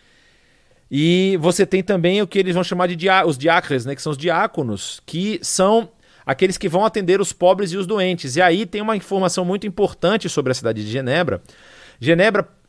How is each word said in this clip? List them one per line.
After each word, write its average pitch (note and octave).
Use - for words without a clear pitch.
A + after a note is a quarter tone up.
E F3+
você F3
tem F#3
também F#3
o G3
que -
eles F3+
vão F3+
chamar F3+
de F3
diá-, F#3
os D#3
diácres, D3
né, C#3
que -
são D3+
os C3+
diáconos, D#3+
que F#3+
são G#3+
aqueles F#3
que G3
vão F#3
atender F#3+
os -
pobres F#3+
e F3+
os F#3+
doentes. F3+
E F3
aí F3+
tem G3+
uma A3
informação F#3+
muito G3
importante G3
sobre B2+
a B2+
cidade A2+
de G#2
Genebra. C3
Genebra F3+